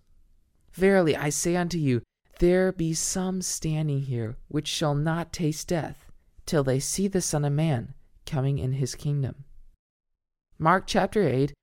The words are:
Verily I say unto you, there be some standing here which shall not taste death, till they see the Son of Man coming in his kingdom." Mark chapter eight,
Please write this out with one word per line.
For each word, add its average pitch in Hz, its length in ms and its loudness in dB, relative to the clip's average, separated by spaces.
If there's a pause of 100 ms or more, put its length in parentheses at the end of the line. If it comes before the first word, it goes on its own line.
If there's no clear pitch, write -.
(720)
Verily 185 420 4
I 147 140 -2
say 170 260 -2
unto 175 220 -2
you, 127 240 2 (380)
there 185 320 4
be 165 220 -2
some 185 480 -2
standing 156 600 -2
here 120 360 -4 (100)
which 156 200 -4
shall 147 280 0
not 160 380 -2
taste 151 340 -2
death, - 440 -4 (340)
till 147 180 2
they 135 160 2
see 190 280 -2
the 196 140 0
Son 147 240 -2
of 143 80 0
Man 139 400 0 (320)
coming 139 320 0
in 127 160 -2
his 135 220 -4
kingdom." 139 480 -4 (1120)
Mark 165 300 2
chapter 196 400 2
eight, 135 360 2